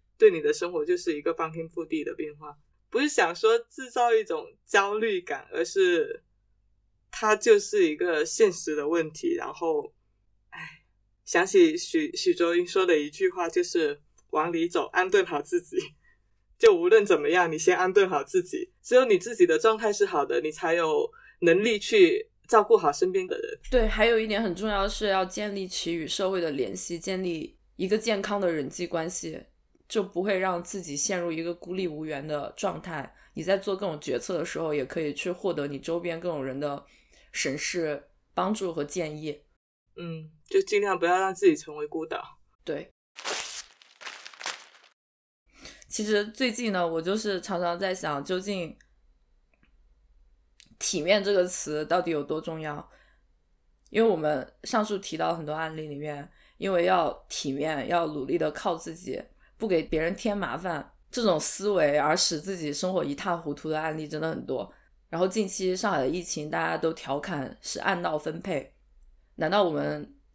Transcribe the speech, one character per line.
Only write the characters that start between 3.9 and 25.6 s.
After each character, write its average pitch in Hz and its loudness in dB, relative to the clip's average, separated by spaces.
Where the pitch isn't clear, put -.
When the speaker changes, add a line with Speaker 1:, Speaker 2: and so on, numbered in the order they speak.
Speaker 1:
造 240 2
一 220 4
种 165 -6
焦 202 2
虑 214 0
感， - -10
而 165 -2
是 175 2
它 214 2
就 214 8
是 202 2
一 151 0
个 165 0
现 208 4
实 160 -6
的 147 -2
问 160 0
题。 156 -2
然 - -6
后， 160 -4
哎， - -18
想 349 2
起 170 6
许， - -4
许 175 2
卓 170 2
英 175 2
说 185 2
的 165 4
一 147 -4
句 185 0
话， 180 -2
就 175 0
是 175 -2
“往 160 -2
里 170 0
走， 170 -2
安 185 0
顿 190 4
好 151 -4
自 175 -2
己”， - -12
就 220 10
无 170 2
论 208 8
怎 175 6
么 147 0
样， 170 4
你 156 -4
先 180 4
安 185 2
顿 196 6
好 - 0
自 185 0
己。 - -8
只 240 4
有 254 10
你 220 6
自 226 -6
己 175 8
的 160 4
状 220 4
态 220 0
是 202 2
好 160 2
的， 143 0
你 156 -2
才 165 -2
有 160 2
能 170 6
力 214 2
去 180 6
照 214 8
顾 226 8
好 180 2
身 185 0
边 185 0
的 - -6
人。 - -10
Speaker 2:
对， 240 4
还 214 2
有 233 4
一 220 0
点 214 0
很 196 -2
重 190 -4
要 202 0
的 202 -2
是 208 -4
要 190 2
建 208 -6
立 190 -6